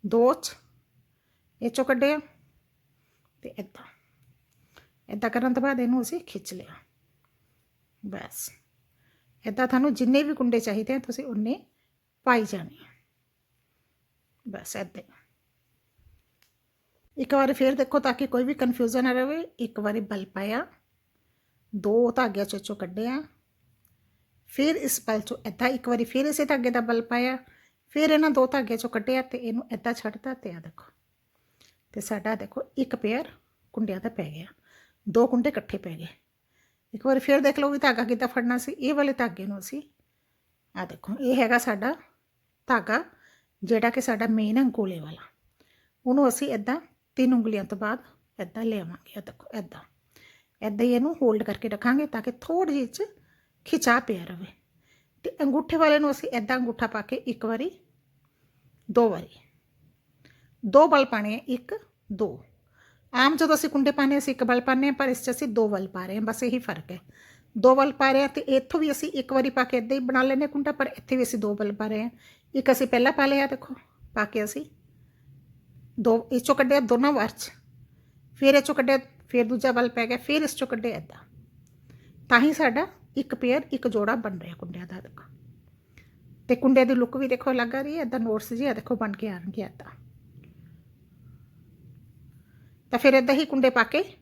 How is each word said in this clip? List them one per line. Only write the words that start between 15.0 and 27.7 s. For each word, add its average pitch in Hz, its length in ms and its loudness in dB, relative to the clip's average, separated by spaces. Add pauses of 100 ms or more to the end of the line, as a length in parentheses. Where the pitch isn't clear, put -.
ਹੀ। - 60 -20 (2000)
ਇੱਕ 269 180 -2
ਵਾਰੀ 269 180 4
ਫੇਰ 262 220 2
ਦੇਖੋ 269 240 0
ਤਾਂ 254 140 0
ਕਿ 269 140 -4
ਕੋਈ 254 180 0
ਵੀ 277 100 -2
ਕਨਫਿਊਜ਼ਨ 247 500 -2
ਨਾ 254 80 0
ਰਵੇ। 269 280 -2 (180)
ਇੱਕ 226 220 -8
ਵਾਰੀ 208 200 -4
ਬਲ 202 240 -8
ਪਾਇਆ, 214 420 -6 (1080)
ਦੋ 214 360 2
ਧਾਗਿਆਂ 220 340 0
'ਚੋਂ, 202 140 -8
'ਚੋਂ 202 180 -10
ਕੱਢਿਆ, 220 460 -6 (1300)
ਫਿਰ 302 280 0
ਇਸ - 300 -4
ਬਲ 220 140 -2
'ਚੋਂ 208 160 -10 (100)
ਏਦਾਂ 240 220 -4
ਇੱਕ 254 200 -4
ਵਾਰੀ 233 160 0
ਫਿਰ 262 220 -2
ਇਸੇ 302 180 0
ਧਾਗੇ 254 260 0
ਦਾ 240 100 0
ਬਲ 233 220 -2
ਪਾਇਆ, 247 360 -2 (580)